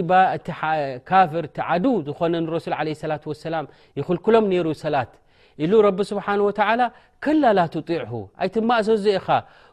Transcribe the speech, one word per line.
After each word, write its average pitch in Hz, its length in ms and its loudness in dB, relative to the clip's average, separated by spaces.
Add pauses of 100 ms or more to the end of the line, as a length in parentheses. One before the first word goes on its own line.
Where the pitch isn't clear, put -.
ባ-፣ 185 300 4
እቲ 151 180 -8
ሓ-፣ 156 220 -6 (300)
ካፍር፣ 175 440 2
እቲ - 180 -14
ዓድው 180 380 0
ዝኾነ 156 360 -2
ንረሱል 165 360 -4
ዓለይሂ 151 220 -4
ሰላቱ 151 300 -6
ወሰላም 156 400 -6 (320)
ይኽልክሎም 214 500 2
ነይሩ 180 260 0
ሰላት 143 380 -4 (480)
ኢሉ 160 200 0
ረቢ 202 240 4
ስብሓን 202 380 -4
ወተዓላ 208 400 0 (400)
"كلا 294 300 2
لا 185 160 4
تطعه 151 440 -6 (220)
ኣይትማእሰዞ 220 760 0
ኢኻ 190 180 -2 (460)